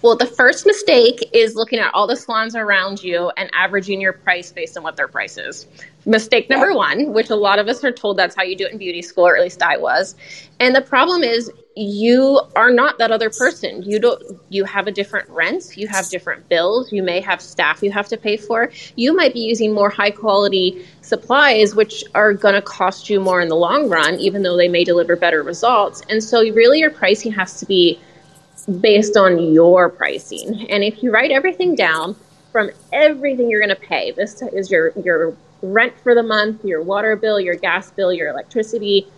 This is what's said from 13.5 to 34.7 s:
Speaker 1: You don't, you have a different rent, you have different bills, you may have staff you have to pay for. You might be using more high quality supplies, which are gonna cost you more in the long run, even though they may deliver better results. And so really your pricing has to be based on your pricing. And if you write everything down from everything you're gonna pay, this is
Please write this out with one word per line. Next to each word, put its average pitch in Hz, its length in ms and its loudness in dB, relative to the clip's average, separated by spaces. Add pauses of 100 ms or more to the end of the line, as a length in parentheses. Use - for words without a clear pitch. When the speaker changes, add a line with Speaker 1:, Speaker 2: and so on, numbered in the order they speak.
Speaker 1:
You 208 160 -2
don't, 240 200 0 (300)
you 196 140 -2
have 208 240 -4
a - 20 -6
different 202 400 -8
rent, 175 460 -4
you 202 100 -10
have 190 240 -4
different - 380 -10
bills, 202 440 0
you 202 100 -4
may 180 180 -2
have 185 200 -4
staff - 420 -4
you 202 100 -2
have 202 160 -4
to 226 80 -8
pay 214 200 -4
for. 226 340 -4 (260)
You 254 200 0
might 339 160 2
be 247 80 -8
using 220 320 -2
more 202 160 2
high 208 220 0
quality 196 760 -2 (180)
supplies, 220 720 2
which 214 260 -2 (120)
are 208 200 4
gonna 202 260 2
cost - 480 -6
you 202 120 0
more 185 200 0
in 170 80 -2
the 160 80 0
long 214 320 2
run, 165 300 2
even 196 240 -2
though 180 140 0
they 175 120 4
may 175 160 2
deliver 170 300 2
better 165 300 0
results. 208 680 0
And 220 120 -2
so 226 180 2
really 226 400 4
your 311 100 2
pricing 208 420 -2
has 190 280 -6
to 208 60 -12
be 175 340 2 (800)
based 208 360 4
on 185 220 4 (140)
your 170 360 6
pricing. - 840 -8
And 202 140 0
if 214 180 -6
you 247 80 -2
write 240 220 2
everything 349 420 0
down 170 400 -2 (380)
from 214 180 -2 (220)
everything 269 580 0
you're 214 100 0
gonna 202 140 0
pay, 147 380 -6
this 208 300 -8
is 196 280 -8